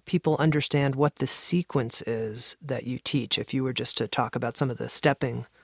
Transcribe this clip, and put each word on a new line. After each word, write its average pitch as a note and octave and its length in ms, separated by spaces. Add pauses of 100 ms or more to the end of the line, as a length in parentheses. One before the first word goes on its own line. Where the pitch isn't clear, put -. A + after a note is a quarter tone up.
people D#3+ 320
understand C#3+ 580
what C#3+ 220
the C3+ 100
sequence - 760
is A2+ 600
that C3+ 240
you B2 140
teach, - 380
if - 160
you C3 100
were C3 100
just - 220
to A2 120
talk - 280
about A#2+ 220
some C3+ 120
of A#2 80
the - 120
stepping B2+ 560 (180)